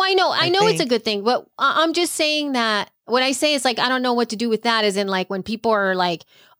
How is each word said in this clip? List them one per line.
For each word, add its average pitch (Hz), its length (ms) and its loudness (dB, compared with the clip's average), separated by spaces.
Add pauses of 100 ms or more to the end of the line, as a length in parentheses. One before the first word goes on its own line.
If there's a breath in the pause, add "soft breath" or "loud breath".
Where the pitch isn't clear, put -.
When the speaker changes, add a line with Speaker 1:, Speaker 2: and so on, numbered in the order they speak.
Speaker 1:
I 381 120 2
know. 359 160 2
I 330 160 0
Speaker 2:
I - 40 0
Speaker 1:
know 392 160 4
it's 440 100 2
a - 20 0
Speaker 2:
think. 285 120 0
Speaker 1:
good 226 140 0
thing, 202 200 -2
but 240 220 0 (120)
I, 269 240 2
I'm 330 100 0
just 349 220 -2
saying 302 380 -2
that 226 380 -2 (140)
what 247 180 0
I 269 100 0
say 302 220 0
is, 277 100 -2
like, 247 140 0
I 240 100 0
don't 254 140 0
know 247 120 0
what 240 160 0
to 220 60 -6
do 233 120 -2
with 220 140 -2
that, 226 220 2
as 196 120 0
in, 202 100 0
like, 185 240 -4
when 190 140 -6
people 220 260 -4
are 196 240 2
like, 180 300 -2 (360 soft breath)